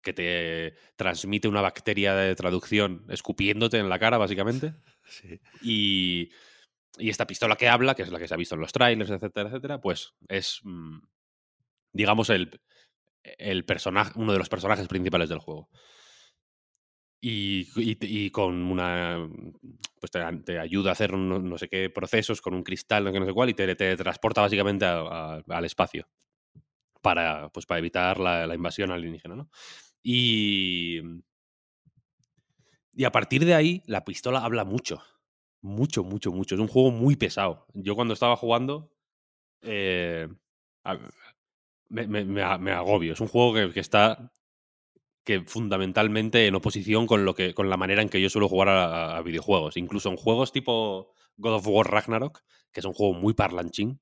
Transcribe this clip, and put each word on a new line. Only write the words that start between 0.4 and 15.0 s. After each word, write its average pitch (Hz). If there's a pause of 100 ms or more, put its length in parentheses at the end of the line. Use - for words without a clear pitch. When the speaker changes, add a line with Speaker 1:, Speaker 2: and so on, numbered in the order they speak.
Speaker 1:
transmite 98
una 101
bacteria 98
de 95
traducción 92
escupiéndote 104
en 101
la 92
cara, 113
básicamente. 110
Speaker 2:
<laughs> - (240)
Sí. - (220)
Speaker 1:
Y, 95 (680)
y 110
esta 107
pistola 107
que 123
habla, 123
que -
es 90
la 87
que 82
se -
ha 82
visto 87
en 78
los 80
trailers, 113
etcétera, 101
etcétera, 135
pues - (140)
es... 95
Mm, 82 (960)
digamos, 107
el, 90 (640)
el 92
personaje, 101
uno 110
de 95
los 85
personajes 98
principales 90